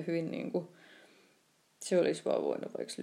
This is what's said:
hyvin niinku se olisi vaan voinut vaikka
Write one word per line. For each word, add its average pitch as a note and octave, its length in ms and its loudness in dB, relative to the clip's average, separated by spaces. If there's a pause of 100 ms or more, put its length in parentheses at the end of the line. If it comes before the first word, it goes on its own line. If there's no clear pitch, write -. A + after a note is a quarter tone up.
hyvin E3 240 0
niinku - 420 -4 (1080)
se F3+ 160 4
olisi - 260 2
vaan - 180 2
voinut - 340 -2
vaikka - 260 -6